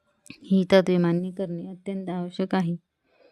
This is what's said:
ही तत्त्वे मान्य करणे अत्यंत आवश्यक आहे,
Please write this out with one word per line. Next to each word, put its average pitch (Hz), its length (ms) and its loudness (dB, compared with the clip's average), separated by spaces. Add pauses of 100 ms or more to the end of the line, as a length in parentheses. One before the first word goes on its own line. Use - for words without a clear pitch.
(300)
ही 190 340 0
तत्त्वे 185 320 4
मान्य 175 340 2
करणे 180 360 -8
अत्यंत 190 420 -10
आवश्यक 180 460 -4
आहे, 170 220 0 (560)